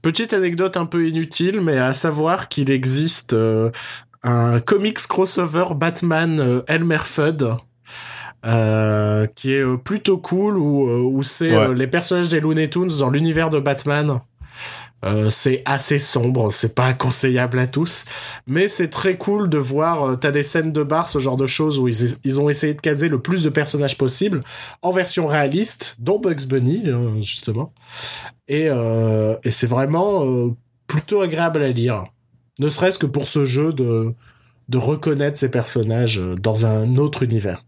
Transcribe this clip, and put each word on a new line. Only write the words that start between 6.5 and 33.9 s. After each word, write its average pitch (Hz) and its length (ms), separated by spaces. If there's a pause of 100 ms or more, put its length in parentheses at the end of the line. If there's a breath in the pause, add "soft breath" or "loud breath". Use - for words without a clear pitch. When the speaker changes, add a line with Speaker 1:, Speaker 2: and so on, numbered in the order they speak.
Speaker 1:
Elmer 165 360
Fudd, 143 520 (920 loud breath)
euh, 107 920
qui 131 180
est, 139 80
euh, 127 160
plutôt 196 400
cool, 190 400
où, 143 320
euh, 120 120
où 135 220
c'est, 165 280
Speaker 2:
Ouais. 147 180
Speaker 1:
euh, 131 40
les 127 140
personnages 170 420
des 160 100
Looney 156 300
Tunes 180 300
dans 131 100
l'univers 160 400
de 156 100
Batman. 143 600 (840 loud breath)
Euh, 107 240
c'est 127 340
assez 139 340
sombre, 123 540
c'est - 240
pas 127 180
conseillable 127 680
à 127 80
tous, 143 360 (440 loud breath)
mais 165 200
c'est 180 220
très 185 260
cool 202 320
de 151 100
voir, 147 460
euh, 131 140
t'as 143 140
des 143 120
scènes 160 300
de 151 100
bar, 156 240
ce 143 120
genre 131 180
de 135 100
choses, 151 320
où 127 80
ils, 117 380
ils 135 160
ont 147 80
essayé 151 240
de 147 80
caser 151 260
le 135 140
plus 175 200
de 156 80
personnages 143 480
possible, 143 440 (400 loud breath)
en 180 100
version 180 340
réaliste, 151 760
dont 185 200
Bugs 151 300
Bunny, 135 380
euh, 120 340
justement. 113 500 (800 loud breath)
Et, 151 180
euh, 113 800
et 120 60
c'est 123 160
vraiment, 151 580
euh, 120 280 (340)
plutôt 196 340
agréable 160 420
à 131 60
lire. 117 340 (560)
Ne 143 80
serait-ce 180 320
que 156 60
pour 139 240
ce 147 160
jeu 139 260
de, 117 420 (540 soft breath)